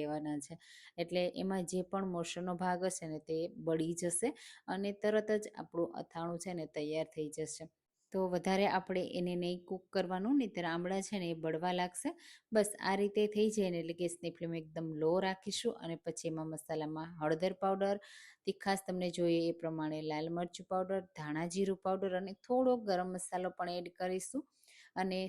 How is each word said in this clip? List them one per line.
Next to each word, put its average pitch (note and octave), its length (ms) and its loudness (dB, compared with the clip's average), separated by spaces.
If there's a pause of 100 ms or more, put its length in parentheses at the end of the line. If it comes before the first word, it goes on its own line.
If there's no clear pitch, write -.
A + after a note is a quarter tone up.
લેવાના D3+ 480 -2
છે, E3 100 -12 (440)
એટલે F3 200 0 (200)
એમાં F#3+ 280 0
જે F#3 220 0
પણ G3 240 0
મોરસોનો F3 380 -2 (100)
ભાગ F3+ 260 2
હશે E3+ 220 -8
ને D#3 160 -4
તે D#3+ 100 0 (300)
બળી D#3+ 340 2
જશે E3+ 320 0 (400)
અને G3 160 -2 (140)
તરત G#3+ 260 4 (140)
જ - 180 -12
આપણું E3+ 400 -2
અથાણું E3+ 420 -6
છે F3 160 -4
ને D#3 60 -4 (100)
તૈયાર D#3 380 -2
થઈ D3+ 240 -4
જશે. D#3 260 -6 (480)
તો F#3+ 80 2 (120)
વધારે F#3+ 360 4
આપણે F#3 340 0 (180)
એને F3 120 0 (100)
નહીં F3 260 -2
કૂક F#3 160 -6 (100)
કરવાનું, F#3+ 460 2
નહીંતર F3+ 320 -2
આમળા F3+ 360 0
છે G#3 140 -2
ને E3+ 120 -2
એ D#3+ 100 -6
બળવા E3 360 2
લાગશે. F3+ 300 -2 (420)
બસ, G#3 180 6 (180)
આ G3 120 4
રીતે G3+ 220 4 (120)
થઈ G#3+ 220 6
જાય F#3+ 180 4
ને E3+ 80 0
એટલે E3 200 -4
ગેસની E3+ 340 -2
ફ્લેમ E3+ 240 -4
એકદમ D#3+ 320 -6 (100)
લો D#3+ 100 6 (140)
રાખીશું F#3+ 560 -2
અને E3 220 -4
પછી D#3+ 280 -4
એમાં D#3+ 220 -4
મસાલામાં D#3+ 640 -6
હળદર E3 440 2
પાવડર, G3 320 2 (500)
તીખાશ G3 400 0
તમને F3+ 320 0
જોઈએ E3+ 320 6
એ E3+ 100 -2
પ્રમાણે D#3 400 -2 (120)
લાલ D#3 140 -2 (120)
મરચું F3 340 -6
પાવડર, F#3 300 0 (160)
ધાણા D#3 340 -2
જીરું F#3+ 320 0
પાવડર F#3+ 380 2
અને G3 100 -6 (140)
થોડો B3 260 6 (160)
ગરમ F#3 300 2
મસાલો F3+ 400 -2
પણ F3 220 -2
એડ F3 180 -10
કરીશું F#3 440 -2 (600)
અને F#3 260 0